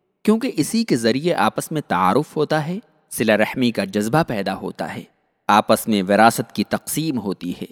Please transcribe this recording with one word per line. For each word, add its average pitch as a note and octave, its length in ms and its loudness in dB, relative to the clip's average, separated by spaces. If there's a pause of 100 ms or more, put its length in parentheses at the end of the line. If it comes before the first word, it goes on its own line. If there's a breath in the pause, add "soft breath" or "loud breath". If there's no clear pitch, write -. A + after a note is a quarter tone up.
(220)
کیونکہ A3+ 340 2
اسی G3 280 0
کے F3 120 0
ذریعے B2+ 380 0
آپس - 380 -2
میں D3+ 160 -4
تعارف F#2+ 480 2
ہوتا D3+ 300 0
ہے، F3+ 120 -6 (320)
صلہ A2+ 220 0
رحمی A2 380 0
کا G#2 140 -2
جذبہ G#2 380 0
پیدا G2 320 -4
ہوتا E2+ 400 -10
ہے، - 80 -12 (460)
آپس G#2+ 400 2
میں G#2 140 2
وراثت G#2+ 500 4
کی G2+ 120 -2
تقسیم D3+ 540 -4
ہوتی F#2 340 -8
ہے G2 200 -12